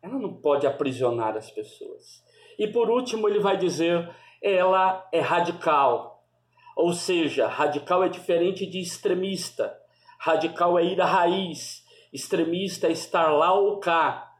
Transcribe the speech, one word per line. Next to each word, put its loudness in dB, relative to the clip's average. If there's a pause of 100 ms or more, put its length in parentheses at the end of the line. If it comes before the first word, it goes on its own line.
Ela -8
não -6
pode 2
aprisionar 0
as -10
pessoas. -16 (360)
E 0
por 0
último, 0
ele 2
vai 2
dizer: 0 (320)
ela 2
é 2
radical. 0 (520)
Ou 2
seja, 0
radical 0
é 2
diferente 0
de -8
extremista. -4 (400)
Radical 0
é 4
ir -2
à 2
raiz. -2 (280)
Extremista -2
é 2
estar 0
lá 4
ou 2
cá. -2